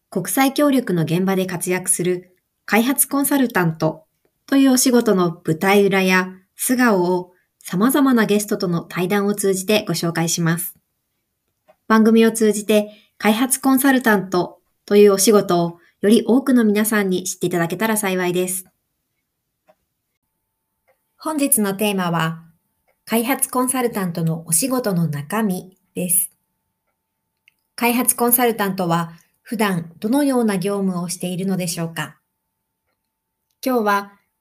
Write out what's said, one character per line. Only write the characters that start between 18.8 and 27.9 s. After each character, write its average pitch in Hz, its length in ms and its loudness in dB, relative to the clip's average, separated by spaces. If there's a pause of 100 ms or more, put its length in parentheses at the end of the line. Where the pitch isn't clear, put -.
本 311 200 -6
日 277 240 0
の 196 120 0
テ 202 200 -2
ー - 20 -4
マ 180 160 -2
は、 165 320 -2 (640)
開 226 200 -2
発 262 240 -4
コ 247 140 -2
ン 254 60 -2
サ 254 120 -4
ル 233 100 -2
タ 208 140 -4
ン 170 80 -6
ト 170 100 -4
の 160 220 -4
お - 60 -6
仕 262 160 0
事 233 260 -2
の 170 140 0
中 143 340 -4
身 185 380 -6 (160)
で 170 160 -6
す。 - 200 -2 (1400)
開 233 200 0